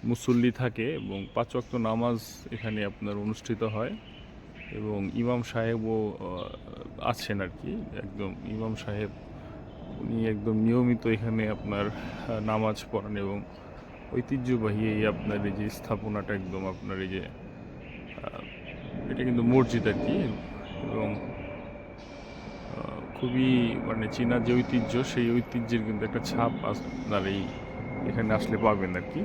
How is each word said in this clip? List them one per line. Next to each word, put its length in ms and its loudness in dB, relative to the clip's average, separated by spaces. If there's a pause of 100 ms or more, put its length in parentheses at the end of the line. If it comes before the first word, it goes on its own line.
মুসল্লি 480 4
থাকে 420 -2
এবং 400 -6
পাঁচ 220 0
ওয়াক্ত 200 -2
নামাজ 440 2 (320)
এখানে 340 -2
আপনার 320 -4
অনুষ্ঠিত 460 -2
হয় 320 -2 (760)
এবং 420 -2
ইমাম 300 2
সাহেবও, 760 0
আহ, 300 -4 (520)
আছেন 400 0
আর 60 0
কি। 360 -6 (140)
একদম 380 -6 (120)
ইমাম 280 -2
সাহেব 340 -4 (920)
উনি 280 0
একদম 300 2
নিয়মিত 500 6
এখানে 420 2
আপনার, 380 0
আহ, 520 -4
নামাজ 520 2
পড়ান 260 0
এবং 240 0 (720)
ঐতিহ্যবাহী 720 2
এই 200 4
আপনার 400 2
এই 60 2
যে 180 -2
স্থাপনাটা 640 -2
একদম 320 -2
আপনার 360 -4
এই 60 -2
যে, 140 -2
আহ, 1900 -10
এটা 120 -2
কিন্তু 200 4
মসজিদ 440 6
আর 60 6
কি 340 2 (640)
এবং, 240 0
আহ, 2000 -10
খুবই 560 6 (100)
মানে 260 0
চীনা 280 4
যে 140 4
ঐতিহ্য 500 4
সেই 280 2
ঐতিহ্যের 520 2
কিন্তু 220 0
একটা 140 0
ছাপ 460 2
আপনার 640 0
এই 160 0 (640)
এখানে 260 2
আসলে 240 2
পাবেন 380 4
আর 60 0
কি। 240 -4